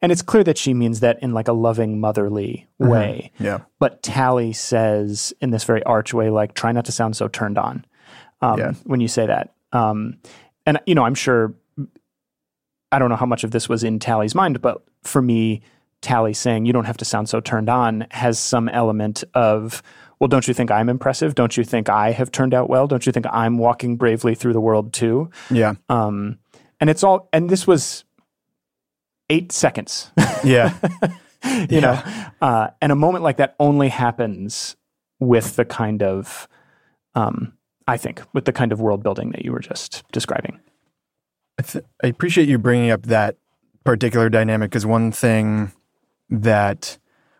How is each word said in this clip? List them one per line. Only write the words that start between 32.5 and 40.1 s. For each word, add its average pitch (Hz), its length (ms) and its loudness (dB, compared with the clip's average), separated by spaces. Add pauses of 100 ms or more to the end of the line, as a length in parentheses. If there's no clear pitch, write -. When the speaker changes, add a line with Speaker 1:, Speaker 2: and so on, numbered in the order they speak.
Speaker 1:
and 147 120 2
a - 20 4
moment 165 280 2
like 143 140 2
that - 220 0
only 143 300 4
happens 113 880 -4 (420)
with 120 380 2
the 117 80 2
kind 107 360 -4
of, 98 460 -4 (680)
um, 117 360 -2 (340)
I 123 120 -2
think, - 240 -10 (120)
with 135 120 -2
the 123 80 0
kind 117 180 0
of 107 80 -4
world 104 240 0
building - 280 -4
that - 120 -10
you 123 80 -6
were 123 80 -6
just - 440 -12 (100)